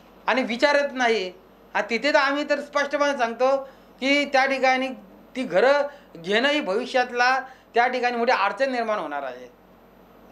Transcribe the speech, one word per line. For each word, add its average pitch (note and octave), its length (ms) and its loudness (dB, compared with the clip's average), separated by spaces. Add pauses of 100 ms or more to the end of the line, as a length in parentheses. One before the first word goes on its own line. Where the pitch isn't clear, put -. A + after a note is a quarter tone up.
(260)
आणि A#3+ 160 2
विचारत C#4+ 500 2
नाही. A3+ 400 0 (420)
आणि G#3 160 -2
तिथे B3+ 220 0
तर D4+ 60 6
आम्ही C#4+ 320 0
तर C#4+ 100 0
स्पष्टपणे C#4+ 580 -2
सांगतो B3 380 0 (440)
की C#4 240 2
त्या C4+ 220 2
ठिकाणी C4 420 0 (480)
ती B3+ 60 -6
घरं B3 400 2 (340)
घेणं G#3 320 0
ही D4 120 0
भविष्यातला B3 800 0 (340)
त्या A#3+ 120 4
ठिकाणी A#3+ 300 -2
मोठी A#3 160 2
अडचण G#3 400 0
निर्माण A3 260 -2
होणार D3 240 -6
आहे. B2 280 -12 (800)